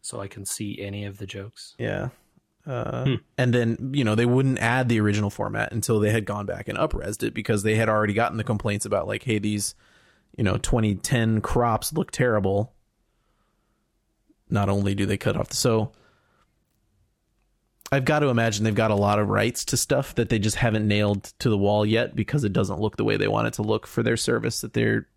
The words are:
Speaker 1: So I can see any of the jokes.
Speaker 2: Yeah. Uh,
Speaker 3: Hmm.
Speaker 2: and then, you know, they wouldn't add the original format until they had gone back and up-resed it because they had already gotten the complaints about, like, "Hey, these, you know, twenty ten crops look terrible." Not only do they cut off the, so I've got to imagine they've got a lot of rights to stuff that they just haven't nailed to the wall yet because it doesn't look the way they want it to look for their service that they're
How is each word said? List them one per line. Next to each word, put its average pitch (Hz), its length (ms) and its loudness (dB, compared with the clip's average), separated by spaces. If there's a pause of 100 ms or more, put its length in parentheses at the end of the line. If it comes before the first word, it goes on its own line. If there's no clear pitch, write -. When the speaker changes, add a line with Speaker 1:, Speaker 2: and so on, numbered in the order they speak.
Speaker 1:
So - 180 -12
I 98 80 -10
can 98 180 -14
see 101 360 -8
any 101 240 -8
of 98 120 -10
the 101 80 -10
jokes. 98 520 -14
Speaker 2:
Yeah. 104 320 -4 (560)
Uh, 120 400 -4
Speaker 3:
Hmm. 135 100 2 (220)
Speaker 2:
and 123 160 2
then, 120 400 0
you 143 100 0
know, 107 120 2
they 117 100 2
wouldn't 131 340 2
add 123 300 0
the 117 100 2
original 104 300 2
format 104 420 -4
until 113 280 0
they 107 120 2
had 110 140 0
gone 104 200 -6
back 101 220 -8
and - 100 -6
up-resed 107 460 -4
it 113 100 -2
because 107 300 0
they 107 120 4
had 110 140 2
already 107 240 2
gotten 110 240 0
the 107 60 -2
complaints 104 420 -2
about, 98 220 0
like, 107 160 -6
"Hey, 110 160 2
these, 104 360 -2 (640)
you - 60 -2
know, 98 140 2
twenty 110 380 2
ten 113 440 2
crops 117 540 0
look 165 180 -4
terrible." 104 640 0 (1800)
Not 98 180 2
only 101 260 2
do 98 120 0
they 101 120 0
cut 98 200 -2
off - 120 -4
the, - 60 -8
so 113 360 2 (2000)
I've 135 140 0
got 151 140 2
to 147 80 2
imagine 113 380 2
they've 107 100 2
got 110 160 2
a 104 40 4
lot 101 220 4
of 104 120 0
rights 104 360 0
to - 120 -2
stuff - 380 -2
that 113 140 0
they 117 80 2
just 107 200 0
haven't 107 300 2
nailed 104 360 2 (160)
to 131 100 2
the 104 80 2
wall 101 280 4
yet 110 300 0
because 135 280 -2
it 104 100 0
doesn't 95 260 0
look 107 180 -2
the 110 60 0
way 104 140 2
they 101 100 0
want 110 200 0
it 113 80 -4
to 107 80 -4
look 107 240 -2
for - 160 -2
their 117 140 2
service 117 440 -2
that 113 120 -10
they're 113 440 0